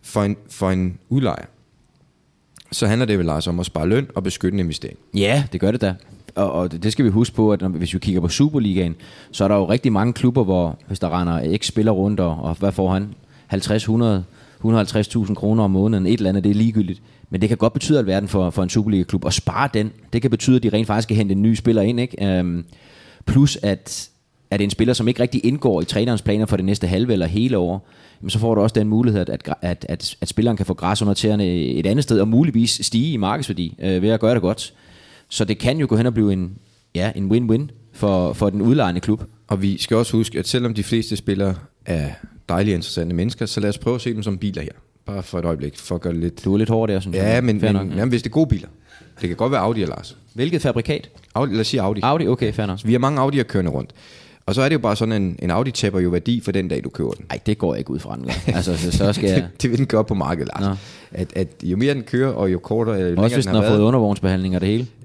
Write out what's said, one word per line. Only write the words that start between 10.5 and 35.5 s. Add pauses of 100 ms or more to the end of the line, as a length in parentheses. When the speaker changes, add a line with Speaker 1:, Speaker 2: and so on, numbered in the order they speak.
Speaker 2:
hvis
der
render
X
spiller
rundt,
og,
og
hvad
får
han? (380)
Halvtreds,
hundrede, (360)
hundrede
halvtreds
tusind
kroner
om
måneden,
et
eller
andet,
det
er
ligegyldigt. (280)
Men
det
kan
godt
betyde
alverden
for,
for
en
Superliga-klub
at
spare
den. (220)
Det
kan
betyde,
at
de
rent
faktisk
skal
hente
en
ny
spiller
ind,
ikke? (120)
Øhm, (600)
plus
at, (420)
at
en
spiller,
som
ikke
rigtig
indgår
i
trænerens
planer
for
det
næste
halve
eller
hele
år, (340)
jamen,
så
får
du
også
den
mulighed,
at,
at,
at,
at,
at
spilleren
kan
få
græs
under
tæerne
et
andet
sted,
og
muligvis
stige
i
markedsværdi,
øh,
ved
at
gøre
det
godt. (580)
Så
det